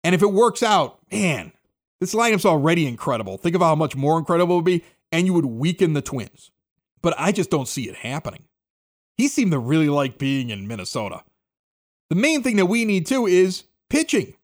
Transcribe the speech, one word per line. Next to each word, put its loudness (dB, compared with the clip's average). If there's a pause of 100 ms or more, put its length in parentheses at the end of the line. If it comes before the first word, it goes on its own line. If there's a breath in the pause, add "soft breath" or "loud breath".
And 2
if 2
it 4
works 2
out, 0 (120)
man, -2 (460)
this -4
lineup's 2
already 2
incredible. -4
Think -2
of 2
how 4
much -2
more 0
incredible 2
it 2
would 0
be, 2 (280 soft breath)
and 2
you 2
would 2
weaken 0
the -2
Twins. -10 (500)
But 0
I 0
just -2
don't -2
see -8
it -12
happening. -10 (760)
He 2
seemed 0
to 0
really 2
like -2
being -2
in -8
Minnesota. -8 (840)
The -2
main 0
thing 0
that 4
we 0
need, 0
too, 0
is 2 (260)
pitching. 0